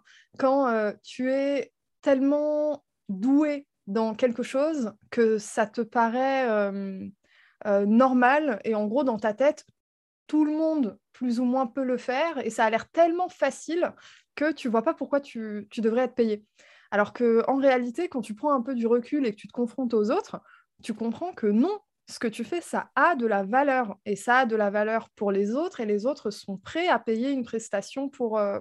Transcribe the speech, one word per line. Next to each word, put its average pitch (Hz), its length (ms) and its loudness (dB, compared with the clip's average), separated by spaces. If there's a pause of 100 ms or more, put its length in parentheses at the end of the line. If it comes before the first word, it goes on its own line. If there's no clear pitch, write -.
(400)
quand, 269 280 4
euh, 214 260 0 (100)
tu 254 280 -4
es 277 400 0 (300)
tellement 294 840 2 (240)
doué 277 600 2 (180)
dans 220 300 -2
quelque 240 280 0
chose 269 500 -2 (180)
que 220 260 2
ça 214 300 -2
te 226 140 -6
paraît, 247 680 0
euh, 196 580 -2 (600)
euh, 202 180 2
normal, 254 800 4
et 220 100 -2
en 214 140 -2
gros, 254 160 0
dans 240 160 0
ta 214 160 -2
tête, 294 280 0 (600)
tout 302 180 2
le 302 80 0
monde, 302 480 -2 (140)
plus 240 260 -2
ou 254 60 0
moins, 254 220 0
peut 269 160 -6
le 254 140 -2
faire, 269 460 -2
et 226 60 -4
ça 226 160 0
a 220 40 2
l'air 220 200 -2
tellement 339 400 2
facile 294 640 -2 (440)
que 302 160 0
tu 269 160 -6
vois 220 140 2
pas 320 100 0
pourquoi - 260 -2
tu, 214 500 -10
tu 240 120 -6
devrais 226 220 2
être 247 120 -4
payé. 214 300 0 (460)
Alors 208 200 2
que, 233 380 2
en 269 80 2
réalité, 262 500 0
quand 262 140 -6
tu - 120 -10
prends 294 200 -2
un 262 80 2
peu 269 120 -6
du 233 140 -2
recul 247 380 0
et 254 60 -2
que 254 40 -16
tu - 140 -20
te - 20 -20
confrontes 240 420 -4
aux 214 180 2
autres, 403 280 -4 (420)
tu 226 120 -8
comprends 233 400 -6
que - 140 -2
non, 302 320 2 (280)
ce - 120 -16
que 240 80 -2
tu 226 180 -6
fais, 349 160 -4
ça - 340 -6
a 311 200 4
de 240 100 -2
la 202 180 2
valeur. 254 600 0
Et 208 100 -2
ça 240 220 2
a 262 80 4
de 220 100 0
la 208 140 2
valeur 214 480 -2
pour 202 160 0
les 202 200 0
autres, 320 280 -4
et 220 40 -4
les 208 200 0
autres 285 240 -2
sont 196 260 -10
prêts 330 320 -4
à 254 120 4
payer 226 320 -2
une 262 120 -2
prestation 226 640 -6
pour, 233 300 -4
euh, 202 240 0